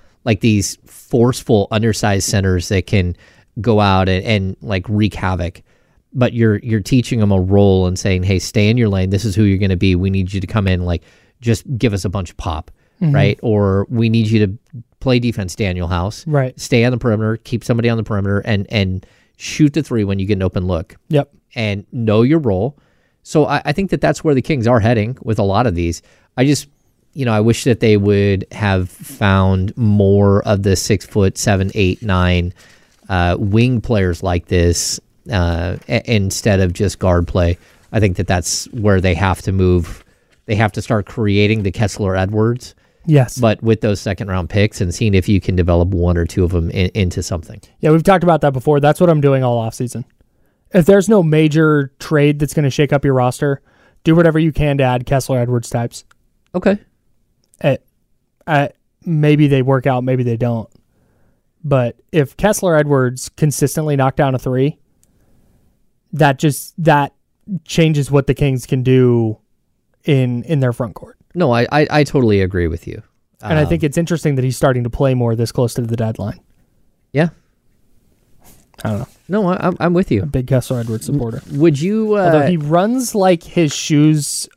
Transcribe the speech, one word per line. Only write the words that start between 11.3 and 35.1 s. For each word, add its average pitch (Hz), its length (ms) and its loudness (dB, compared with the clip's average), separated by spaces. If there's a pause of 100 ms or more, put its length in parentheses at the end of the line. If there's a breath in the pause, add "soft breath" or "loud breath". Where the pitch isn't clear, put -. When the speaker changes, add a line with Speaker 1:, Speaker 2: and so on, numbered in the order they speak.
Speaker 1:
just 113 240 -2 (140)
give 113 140 0
us 98 120 -4
a 107 40 -4
bunch 92 220 -8
of - 60 -20
pop," 80 340 -10 (320)
Speaker 2:
Mm-hmm. 151 120 0
Speaker 1:
right? 98 280 2
Or, 101 480 2
"We 113 180 0
need 113 200 2
you 107 180 2
to 98 120 -6 (420)
play 127 180 0
defense, 107 360 -4
Daniel 90 320 -4
House. 90 400 -6
Speaker 2:
Right. 139 320 -2
Speaker 1:
Stay 117 260 0
on 127 80 2
the 120 60 -4
perimeter, 110 400 -2
keep - 240 -8
somebody 117 260 -2
on 117 80 0
the 113 80 -2
perimeter, 101 360 -2
and, 101 300 -2
and 95 360 -2 (300 soft breath)
shoot - 380 0
the 160 80 0
three 117 220 -2
when 98 140 -2
you 95 80 -4
get 104 120 0
an 95 40 -4
open 92 240 -2
look." 87 300 -6 (120)
Speaker 2:
Yep. 147 240 -2 (220)
Speaker 1:
And 101 380 -6
know 113 300 2
your 151 180 2
role. 110 360 -2 (460)
So 151 240 0
I, 139 200 -2
I 151 60 0
think 190 180 -4
that 165 100 -2
that's 156 240 -2
where 151 100 2
the 131 80 2
Kings 127 240 -4
are 120 140 4
heading 117 400 0
with 113 180 -4
a 110 40 0
lot 101 240 0
of 95 80 0
these. 85 260 -2 (380 soft breath)
I 131 80 2
just, 143 220 0 (440)
you 135 140 -6
know, 113 60 0
I 107 80 2
wish 113 240 0
that - 160 0
they 107 180 4
would 101 540 2
have 95 360 -2
found 95 880 0
more 101 720 4
of 101 140 0
the 98 140 2
six-foot-seven, 98 960 0
eight, 92 260 0
nine, 90 540 0 (560 soft breath)
uh, 90 280 0
wing 113 440 0
players 95 400 -2
like 90 240 -4
this, 87 520 0 (320)